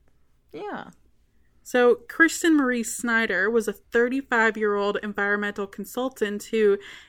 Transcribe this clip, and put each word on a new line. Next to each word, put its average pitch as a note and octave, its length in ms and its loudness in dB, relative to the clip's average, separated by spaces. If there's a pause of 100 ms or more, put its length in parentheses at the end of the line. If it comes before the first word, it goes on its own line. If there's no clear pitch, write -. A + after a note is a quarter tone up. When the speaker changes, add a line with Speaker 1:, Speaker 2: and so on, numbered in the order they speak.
(520)
Speaker 1:
Yeah. - 380 -12 (720)
Speaker 2:
So, B3 340 4 (120)
Kristen D#4+ 480 2
Marie B3 260 0
Snyder A3 680 -2
was A3+ 200 0
a G3+ 40 -2
thirty-five-year-old A3 1300 0
environmental G3+ 640 -4
consultant G#3 760 -6
who, G#3 340 2 (300)